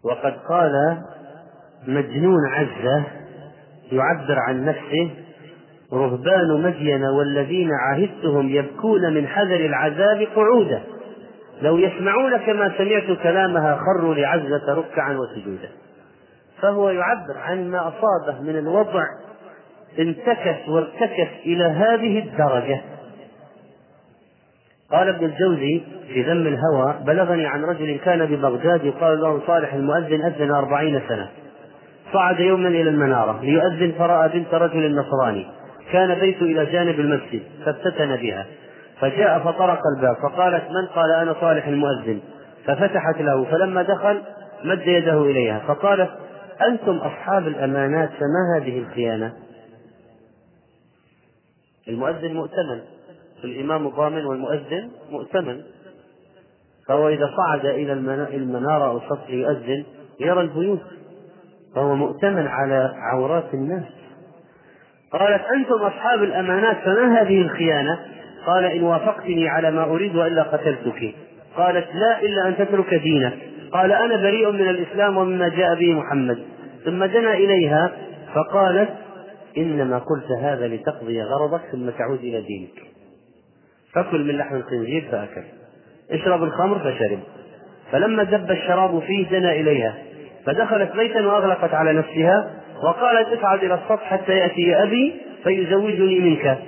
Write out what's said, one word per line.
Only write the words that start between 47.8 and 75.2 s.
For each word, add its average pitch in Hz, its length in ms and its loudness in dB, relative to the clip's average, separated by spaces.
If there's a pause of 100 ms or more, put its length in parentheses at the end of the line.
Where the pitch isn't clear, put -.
فما 170 480 0
هذه 131 220 -2
الخيانة؟' 113 540 -4 (2500)
المؤذن 156 460 -6
مؤتمن، 151 460 -6 (640)
الإمام 143 440 -4
ضامن 151 360 -2
والمؤذن 143 680 -6 (200)
مؤتمن، 139 500 -6 (1300)
فهو 147 200 2
إذا 147 280 0
صعد 151 300 0
إلى 139 260 -2
المنا-، 135 360 -4
المنارة 135 560 -2
أو 120 120 0
السطح 139 340 -6
ليؤذن 131 540 -2 (360)
يرى 180 200 2
البيوت، 170 420 -2 (920)
فهو 139 200 0
مؤتمن 160 520 0
على 131 500 0
عورات 135 580 -2
الناس. 147 300 -4 (1300)
قالت: 202 300 2 (120)
'أنتم 254 200 2
أصحاب 220 480 0
الأمانات 190 600 0
فما 226 360 4
هذه 196 220 4
الخيانة؟' 156 560 0 (480)
قال: 185 180 4
'إن 170 180 0
وافقتني 165 640 0
على 160 220 2
ما 160 140 0
أريد 170 320 0
وإلا 165 260 2
قتلتك.' 131 720 -2 (420)
قالت: 175 380 2
'لا، 214 280 2
إلا 196 260 0
أن 180 80 -2
تترك 196 380 0
دينك.' 147 440 0 (340)
قال: 185 200 4
'أنا 233 240 2
بريء 208 340 2
من 196 180 0
الإسلام 190 480 0
ومما 185 320 0